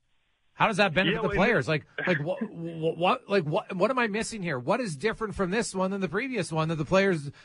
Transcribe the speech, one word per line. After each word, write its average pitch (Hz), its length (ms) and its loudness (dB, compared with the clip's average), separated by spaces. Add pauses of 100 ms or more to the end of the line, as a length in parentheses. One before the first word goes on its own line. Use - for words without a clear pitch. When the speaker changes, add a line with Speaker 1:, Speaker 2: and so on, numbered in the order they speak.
(540)
Speaker 1:
How 175 140 2
does 214 100 0
that 196 160 4
benefit 190 220 2
Speaker 2:
Yeah, 226 60 -2
Speaker 1:
the 190 80 0
Speaker 2:
well, - 80 -2
Speaker 1:
players? 190 300 4
Speaker 2:
and - 20 0
Speaker 1:
Like, 156 160 -2 (200)
like, 175 180 2
what, 185 200 -4
what, 165 540 -4
what, 185 320 0
like, 196 160 2
what, 180 300 -2
what 190 140 4
am 262 80 -2
I 240 80 2
missing 214 380 -4
here? 147 160 -2
What 185 200 0
is 190 160 -4
different 202 380 -2
from 190 160 0
this 214 240 -2
one 190 160 0
than 196 120 -4
the 180 80 -2
previous 220 420 -4
one 160 160 0
that 165 80 -2
the 147 100 -2
players 180 460 2 (140)